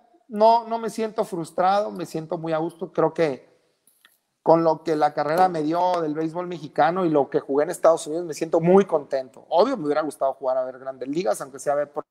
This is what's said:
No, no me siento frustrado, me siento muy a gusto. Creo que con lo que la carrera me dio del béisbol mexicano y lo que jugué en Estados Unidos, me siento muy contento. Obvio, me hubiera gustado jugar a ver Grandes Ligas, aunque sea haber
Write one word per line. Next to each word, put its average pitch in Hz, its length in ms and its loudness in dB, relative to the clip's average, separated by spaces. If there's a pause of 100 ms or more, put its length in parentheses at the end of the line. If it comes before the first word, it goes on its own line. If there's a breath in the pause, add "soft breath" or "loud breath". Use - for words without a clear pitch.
(260)
No, 226 400 4
no 226 140 -6
me 226 100 -6
siento 220 340 -4
frustrado, 190 680 -2
me 180 120 -8
siento 160 320 -8
muy 160 160 -6
a 156 60 -2
gusto. 165 340 -8
Creo 160 220 0
que 147 400 -2 (880)
con 165 200 4
lo 156 220 0
que 165 100 0
la 151 200 0
carrera 160 340 2
me 165 140 -4
dio 175 400 0
del 151 100 -4
béisbol 160 340 -6
mexicano 170 600 0
y - 20 2
lo 143 220 2
que 147 100 0
jugué 143 240 0
en 175 60 -8
Estados 165 360 2
Unidos, 170 200 -6
me 151 80 -8
siento 165 260 0
muy 185 240 6
contento. 135 640 -6
Obvio, 202 300 4
me 151 80 -6
hubiera 147 160 0
gustado 135 320 -2
jugar 131 240 -2
a 131 60 -2
ver 127 140 -12
Grandes 131 300 -12
Ligas, 180 320 -2
aunque 135 180 -14
sea 143 140 -2
haber 143 180 -2 (200)